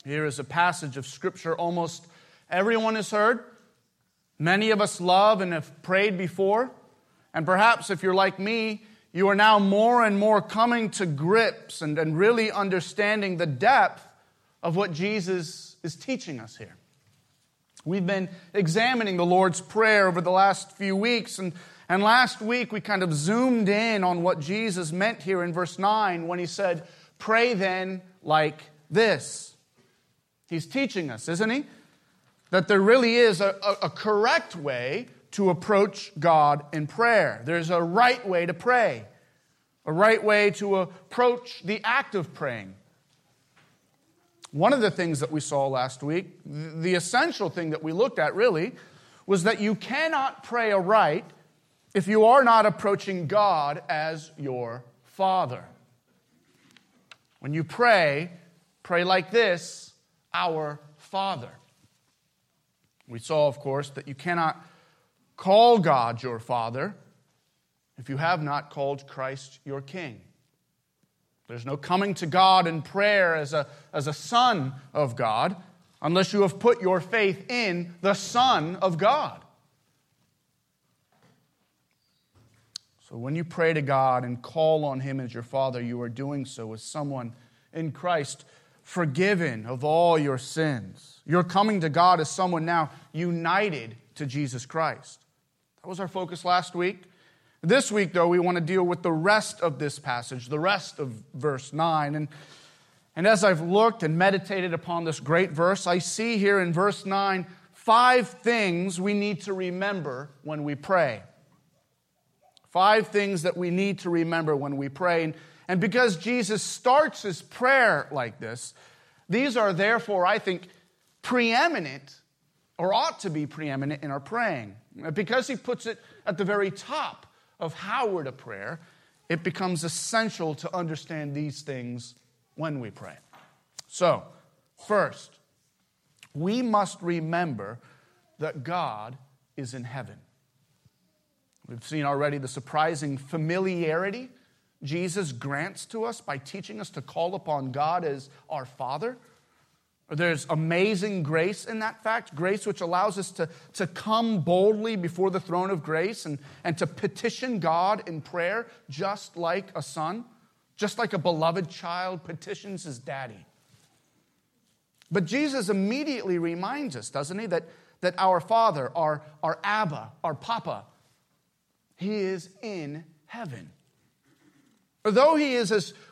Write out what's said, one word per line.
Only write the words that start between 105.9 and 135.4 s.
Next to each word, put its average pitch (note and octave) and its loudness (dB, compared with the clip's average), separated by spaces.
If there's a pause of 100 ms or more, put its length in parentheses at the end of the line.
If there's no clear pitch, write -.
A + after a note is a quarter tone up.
see A3 -2
here G3+ 4
in F3 0
verse G3 0
nine F#3+ -2 (260)
five B3 4
things F#3 -2
we G#3 0
need G3+ -2
to G3+ -6
remember F3+ -6 (140)
when D3+ -8
we D3 -4
pray. C3+ 0 (1500)
Five G3+ 4
things G3 -2
that F3 -2
we F3 -2
need G3 0
to F3 -6
remember E3 0
when C#3 -4
we C#3 -6
pray. E3 0
And, D#3 -4 (340)
and F3+ 0
because A3+ 2
Jesus G#3+ -2
starts - 2
his F#3+ -8
prayer A#3+ 2
like A#2+ -6
this, A#2 -12 (520)
these A#3+ 0
are G#3 2
therefore, G3+ 0
I G#3+ 2
think, F#3 -6 (560)
preeminent, A#3 0 (640)
or F#3 0
ought C#4+ -2
to F#3+ -6
be D3+ -4
preeminent D3 -6
in C#3+ -8
our C#3 -6
praying. C#3 -6 (380)
Because G#3+ -2
he C4 -6
puts - -8
it A3+ -10 (280)
at F3 -4
the G3+ 0
very G#3 0
top B3 -8 (320)
of D#3+ -8
how A3+ -4
we're F3+ -2
to B2+ -10
pray, A2 -12 (540)
it E3 -2
becomes F3+ -4
essential F3 -4
to E3+ -10
understand D#3 -8
these D3 -6
things B2 -12 (420)
when D3+ -6
we A2 -10
pray. E2+ -18 (720)
So, D3+ 2 (600)
first, F#3 -2 (920)